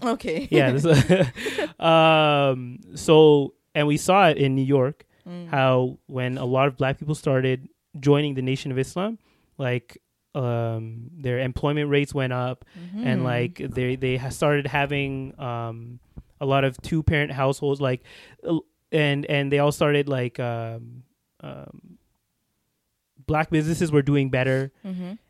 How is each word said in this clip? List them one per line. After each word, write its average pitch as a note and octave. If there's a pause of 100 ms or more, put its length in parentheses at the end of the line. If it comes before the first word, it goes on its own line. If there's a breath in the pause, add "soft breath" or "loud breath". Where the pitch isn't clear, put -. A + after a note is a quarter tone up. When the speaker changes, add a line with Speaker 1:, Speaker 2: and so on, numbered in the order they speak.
Speaker 1:
Okay. A#3
Speaker 2:
Yeah. C3+
This, D3 (520 loud breath)
<laughs> -
um, D3+ (160)
so, D3+ (220)
and D3
we D3
saw F#3
it D3+
in C3+
New C3+
York, C3+ (200)
Speaker 1:
Mm. F3
Speaker 2:
how C3
when B2+
a C3+
lot C3
of C3+
black C3+
people D3+
started C3 (280)
joining C#3+
the C3
Nation C3
of B2+
Islam, F#3 (400)
like, B2 (380)
um, A#2
their B2+
employment C#3+
rates C#3+
went C3
up, B2 (280 loud breath)
and, A3
Speaker 1:
Mm-hmm. B2+
Speaker 2:
like, A#2+ (180)
they, B2+
they C3
ha-, B2+
started C#3+
having, C#3
um, A#2 (420)
a D3
lot C#3
of C3
two-parent D3+
households, C#3
like, C3 (440 loud breath)
uh, E3 (340)
and, D3
and C#3+
they C#3+
all D3
started, D3
like, B2+
um, A#2 (360)
um, - (1300)
black D#3
businesses D#3
were D3
doing C#3
better, C3 (120)
Speaker 1:
Mm-hmm. F3+ (160)